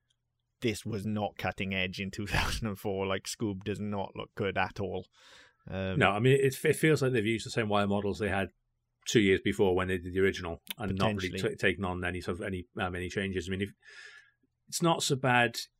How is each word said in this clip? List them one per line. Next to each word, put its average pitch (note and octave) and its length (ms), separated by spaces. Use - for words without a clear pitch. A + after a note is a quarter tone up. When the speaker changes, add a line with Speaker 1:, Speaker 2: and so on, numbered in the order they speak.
Speaker 1:
this G#2+ 220
was G#2+ 200
not G#2 340
cutting F#2+ 360
edge F#2 260
in F#2+ 100
two G2+ 160
thousand G2+ 400
and G2+ 120
four. G2 280
Like, F#2+ 180
Scoob G2+ 400
does G2+ 160
not G#2 360
look G#2+ 180
good F#2+ 240
at F#2 220
all. F#2 260
Um, F#2+ 280
Speaker 2:
No, G2 120
I G2+ 80
mean, C3 220
it, C3+ 240
it D#3 120
feels D3+ 260
like B2+ 100
they've A2 120
used A2+ 220
the - 40
same A2 180
wire G2+ 180
models G2+ 320
they G#2+ 100
had G2 200
two A#2 120
years F#2+ 240
before G2 300
when F#2 140
they F#2 100
did F2 160
the F#2+ 60
original, F2+ 420
and F#2+ 180
not G2 180
really F#2 160
Speaker 1:
Potentially. G2 240
Speaker 2:
t-, - 20
taken F#2+ 280
on F2+ 200
any F2+ 160
sort F2+ 200
of, G#2+ 60
any, F#2 200
um, F2+ 140
any F2+ 140
changes. F#2+ 400
I - 20
mean, F#2+ 120
if, G2 80
it's - 140
not E3+ 200
so C#3+ 140
bad B2 400